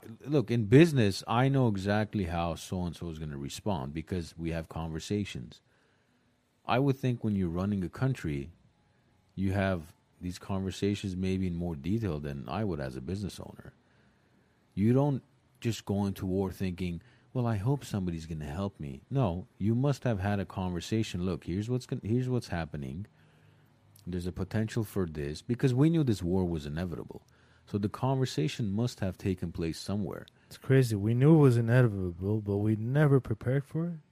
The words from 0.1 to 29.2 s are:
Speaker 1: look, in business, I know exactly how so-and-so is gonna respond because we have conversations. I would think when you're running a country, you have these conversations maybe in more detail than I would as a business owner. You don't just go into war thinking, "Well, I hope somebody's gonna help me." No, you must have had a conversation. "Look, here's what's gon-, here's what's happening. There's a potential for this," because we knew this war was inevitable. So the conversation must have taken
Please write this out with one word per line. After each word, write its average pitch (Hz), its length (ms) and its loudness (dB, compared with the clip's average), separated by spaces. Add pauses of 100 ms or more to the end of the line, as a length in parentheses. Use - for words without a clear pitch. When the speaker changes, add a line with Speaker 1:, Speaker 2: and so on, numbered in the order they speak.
Speaker 1:
look, 131 240 2
in 117 160 2
business, 131 600 8
I 120 220 4
know 135 200 4
exactly 101 560 0
how 85 320 -2
so-and-so 87 520 -6
is 80 100 -10
gonna 73 200 -8
respond 71 560 -6
because 80 420 -6
we 82 140 -4
have 82 180 -6
conversations. 80 960 -6 (1040)
I 117 120 2
would 135 200 2
think 123 260 -2
when 107 120 2
you're 92 120 2
running 92 360 -2
a 82 40 -4
country, 82 640 -4 (840)
you 95 180 0
have 95 420 0 (260)
these 90 180 -8
conversations 95 800 -2
maybe 95 300 0
in 87 80 -2
more 85 220 -4
detail 87 420 -2
than 71 300 -8
I 92 160 -4
would 82 160 -4
as 65 160 -8
a 65 40 -10
business 92 400 -6
owner. - 320 -16 (1000)
You 107 180 4
don't 135 300 2 (380)
just - 260 -4
go 101 200 0
into 95 200 -4
war 92 260 -2
thinking, 87 480 -4 (320)
"Well, 123 140 -2
I 113 100 0
hope 131 280 -2
somebody's 87 420 -4
gonna 78 200 -8
help 98 320 -6
me." 69 320 -10
No, 98 360 0 (120)
you 107 160 2
must 131 300 0
have 110 160 0
had 101 180 0
a 95 60 -2
conversation. 92 800 -2
"Look, 87 200 -4
here's 101 240 -4
what's 123 180 -4
gon-, 131 180 -6
here's 123 240 0
what's 123 200 -2
happening. 76 580 -6 (1000)
There's 87 200 -6
a 90 60 -4
potential 110 520 -2
for 98 220 -2
this," 76 360 -6
because 123 320 0
we 147 160 6
knew 165 140 4
this 107 180 2
war 92 220 2
was 85 220 -2
inevitable. 76 560 -6 (440)
So - 100 -2
the 101 120 0
conversation 131 840 0
must 117 280 -2
have 95 180 -2
taken 90 320 -2